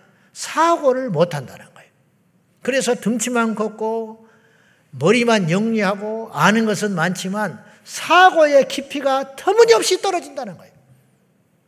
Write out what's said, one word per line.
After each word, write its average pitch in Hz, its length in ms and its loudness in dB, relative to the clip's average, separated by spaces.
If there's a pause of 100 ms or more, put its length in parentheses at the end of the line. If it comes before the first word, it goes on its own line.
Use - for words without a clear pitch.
(320)
사고를 285 800 0
못한다는 151 640 -4
거예요. - 160 -20 (720)
그래서 247 320 -2
등치만 226 640 -2
컸고 220 720 -8 (640)
머리만 202 580 2
영리하고 214 840 -2
아는 202 320 2
것은 208 300 -2
많지만 185 680 -4 (220)
사고의 311 840 4
깊이가 269 680 -6
터무니없이 440 680 2
떨어진다는 277 560 -6
거예요. - 160 -20 (960)